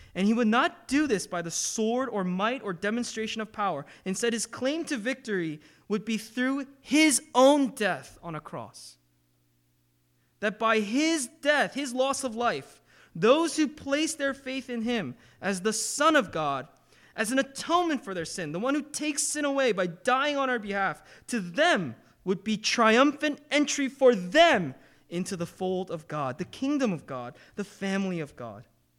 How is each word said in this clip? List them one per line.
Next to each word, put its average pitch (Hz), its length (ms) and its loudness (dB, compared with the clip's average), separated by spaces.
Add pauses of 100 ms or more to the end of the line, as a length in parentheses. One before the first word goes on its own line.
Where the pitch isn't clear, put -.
(140)
and 185 140 0
he 226 60 4
would 233 140 2
not 254 400 2
do 294 200 2
this 196 180 0
by 175 160 -6
the 165 100 -6
sword 233 580 -2
or 202 140 -2
might 190 400 -2
or 202 100 -6
demonstration 220 680 -4
of 214 120 -8
power. 175 320 -4 (180)
Instead, 226 300 -2
his 214 120 -2
claim 294 400 -4
to 294 120 -4
victory 196 640 -4 (260)
would 214 160 -2
be 220 140 -2
through 262 480 -2 (160)
his 311 400 4 (120)
own 269 360 8
death 175 540 -4
on 170 120 -10
a 147 60 -8
cross. - 560 -14 (1400)
That 208 200 -2
by 220 200 2
his 269 500 0 (120)
death, 277 340 2
his 262 180 -4
loss 262 300 0
of 233 120 -6
life, 214 460 -4 (340)
those 277 400 6
who 311 120 2
place 294 480 -2
their 277 180 -2
faith 262 360 -8
in 240 120 -4
him 214 340 -2 (260)
as 185 200 -2
the 214 120 0
Son 311 420 2
of 208 160 2
God, 143 360 -4 (480)
as 220 160 -2
an 269 80 2
atonement 320 640 0
for 190 100 -8
their 165 120 -4
sin, 156 280 -8
the 175 60 -4
one 262 140 0
who 294 80 0
takes 294 400 -4
sin 294 240 -2
away 269 260 2
by 185 140 0
dying 262 520 0
on 269 120 0
our 247 100 -2
behalf, 196 440 -4 (240)
to 240 120 -2
them 185 560 0 (280)
would 196 200 -4
be 214 140 -2
triumphant 262 800 2 (100)
entry 277 400 0
for 247 260 6
them 190 580 4 (360)
into 185 260 -4
the 170 100 -4
fold 185 460 -6
of 160 160 -10
God, 143 300 -4
the 180 80 -6
kingdom 269 480 -2
of 147 120 -8
God, 123 300 -12 (200)
the 202 100 -8
family 190 560 -4
of 143 160 -12
God. 113 260 -14 (340)